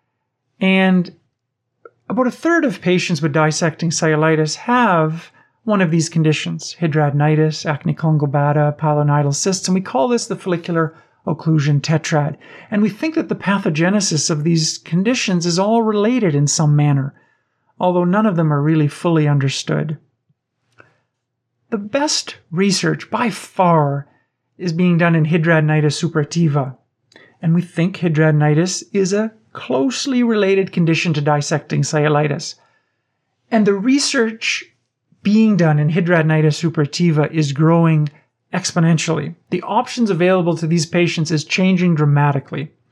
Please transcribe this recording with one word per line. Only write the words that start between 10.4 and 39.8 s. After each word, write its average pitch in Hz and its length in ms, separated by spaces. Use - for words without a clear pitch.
occlusion 151 540
tetrad. 151 560
And 208 120
we 214 60
think 311 260
that - 140
the - 60
pathogenesis 185 960
of 147 120
these 160 360
conditions 185 680
is 170 120
all 220 240
related 214 520
in 143 120
some 147 280
manner, 143 400
although 180 260
none 202 220
of 190 100
them 156 160
are 143 100
really 156 260
fully 160 400
understood. 147 720
The 226 100
best 277 580
research 170 600
by 226 200
far 151 800
is 170 160
being 175 260
done 170 160
in 156 120
hidradenitis 156 760
suppurativa, 147 760
and 165 140
we 175 80
think 175 360
hidradenitis 156 840
is 190 200
a 220 200
closely 262 680
related 196 500
condition 165 400
to 147 80
dissecting 147 600
cellulitis. 147 720
And 214 160
the 202 80
research 226 920
being 214 340
done 156 220
in 151 120
hidradenitis 156 680
suppurativa 156 720
is 151 220
growing 160 560
exponentially. 165 800
The 180 120
options 226 480